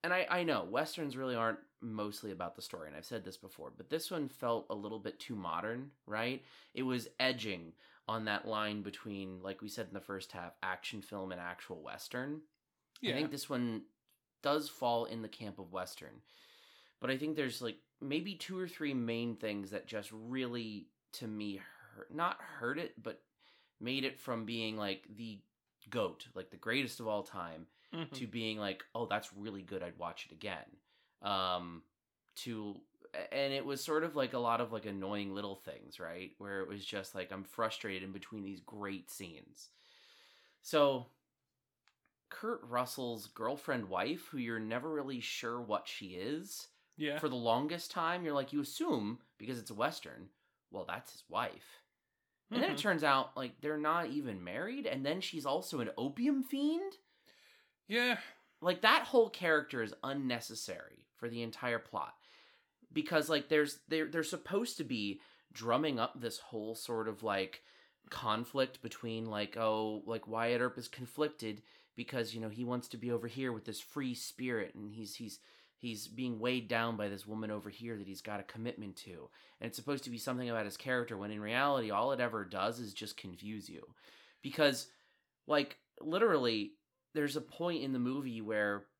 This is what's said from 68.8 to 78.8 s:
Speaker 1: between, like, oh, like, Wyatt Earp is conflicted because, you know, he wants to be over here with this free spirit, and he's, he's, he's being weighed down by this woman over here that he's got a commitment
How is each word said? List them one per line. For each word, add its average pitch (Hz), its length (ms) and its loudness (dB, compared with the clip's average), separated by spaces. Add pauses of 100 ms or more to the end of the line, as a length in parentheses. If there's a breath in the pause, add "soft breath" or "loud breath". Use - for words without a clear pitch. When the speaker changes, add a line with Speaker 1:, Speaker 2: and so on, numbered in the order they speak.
Speaker 1:
between, 113 440 -4
like, 104 300 -2
oh, 110 500 4
like, 113 200 -2
Wyatt 117 340 4
Earp 123 160 2
is 123 120 -8
conflicted 123 760 -2 (320 loud breath)
because, 117 400 -2
you 113 60 -4
know, 110 80 -2
he 113 160 -4
wants 123 240 -2
to - 80 -8
be 120 160 -2
over 117 160 0
here 127 240 0
with 110 120 -6
this 107 160 -6
free 131 340 -2
spirit, 117 600 -2
and 104 180 -8
he's, 107 220 -8
he's, 110 240 -8 (380 loud breath)
he's 113 320 -6
being 123 320 -2
weighed 123 280 2
down 117 280 2
by 104 120 0
this 98 180 -6
woman 107 240 -4
over 104 200 -4
here 117 260 -6
that 101 120 -6
he's 95 140 -8
got 104 180 -4
a 95 40 -8
commitment 110 520 -6